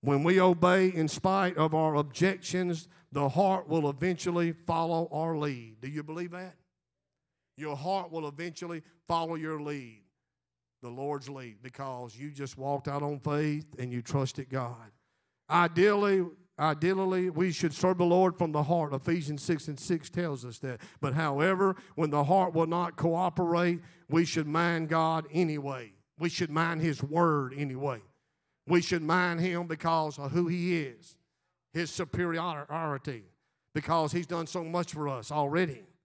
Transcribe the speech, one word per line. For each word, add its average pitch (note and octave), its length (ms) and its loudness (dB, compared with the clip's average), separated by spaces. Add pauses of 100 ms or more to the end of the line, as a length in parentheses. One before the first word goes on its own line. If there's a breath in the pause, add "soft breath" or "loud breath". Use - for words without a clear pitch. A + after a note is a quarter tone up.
When C#3 220 2
we F#3 160 6
obey F#3 480 6
in E3 200 2
spite F#3 500 0
of D#3 160 2
our D#3+ 220 2
objections, F3 920 -2 (240 soft breath)
the C#3 180 0
heart F#3 380 2
will D3+ 220 2
eventually E3+ 640 -2 (120)
follow E3 460 0
our D#3+ 260 -2
lead. A#2+ 440 -6
Do C3 80 -8
you D3 140 -8
believe E3+ 280 -10
that? F3+ 240 -14 (1000)
Your D3 180 -6
heart E3+ 360 -2
will D#3+ 160 -6
eventually E3 540 -10 (260 soft breath)
follow E3 280 0
your D#3 240 -6
lead, C3 440 -10 (800)
the B2 80 -14
Lord's C3+ 380 -6
lead, B2+ 340 -14
because B2 540 -12
you C#3 160 -12
just C#3 260 -10
walked C3+ 300 -4
out C#3+ 160 -2
on D3 160 -4
faith D3+ 460 -2 (120)
and B2 140 -6
you A#2+ 100 -4
trusted C3 480 -2
God. A#2+ 420 -8 (580)
Ideally, F#3 760 6 (320)
ideally, F3+ 720 2
we F3 220 0
should D3+ 220 0
serve F#3 240 2
the F3 80 4
Lord F3+ 320 6
from E3 160 0
the D3 100 2
heart. D3+ 300 0
Ephesians D3 500 -2
six E3 240 -2
and D3 100 -8
six E3 320 -4
tells D3 360 -4
us A#2+ 140 -14
that. B2+ 200 -8 (220 loud breath)
But C#3 120 0
however, E3+ 640 2 (200 loud breath)
when D#3 140 0
the D3 140 4
heart F3+ 300 4
will D#3+ 140 4
not E3+ 280 -2
cooperate, E3+ 840 2 (260 loud breath)
we E3 160 4
should D#3 240 0
mind E3 400 0
God D#3+ 460 0
anyway. C#3 580 -2 (260)
We E3 120 -2
should E3 200 -4
mind D#3+ 320 0
his D#3+ 220 0
word D3 540 2
anyway. C3+ 440 -4 (680)
We E3+ 140 4
should E3+ 200 -2
mind E3+ 380 2
him F3 260 -2
because D#3+ 540 -2
of C#3 120 -6
who F3 160 2
he F3 360 -2
is, B2 340 -14 (560)
his D#3+ 160 -4
superiority, D#3 1300 -4 (500)
because D#3 380 0
he's E3+ 160 -2
done E3+ 180 -4
so E3+ 180 -6
much E3 300 -4
for D3+ 160 -4
us B2 220 -8
already. D3 500 0 (220)